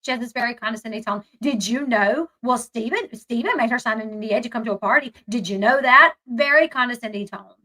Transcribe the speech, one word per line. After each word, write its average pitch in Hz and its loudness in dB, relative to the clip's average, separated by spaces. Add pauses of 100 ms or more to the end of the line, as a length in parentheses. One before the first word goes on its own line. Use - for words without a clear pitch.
She - -8
has 254 -4
this 233 -8
very 240 -4
condescending 220 -8
tone. 208 -4 (180)
Did 226 -2
you 262 -2
know? 233 2 (140)
Well, 247 2
Steven, 240 -4
Steven 240 -2
made 233 2
her 247 0
sign 220 -4
an 220 -8
N 214 -10
D 214 -6
A 208 2
to 233 -8
come 226 -6
to 226 -4
a 196 -2
party. 247 0 (140)
Did 208 -4
you 196 -4
know 240 4
that? 269 8 (120)
Very 285 4
condescending 240 -4
tone. 196 -18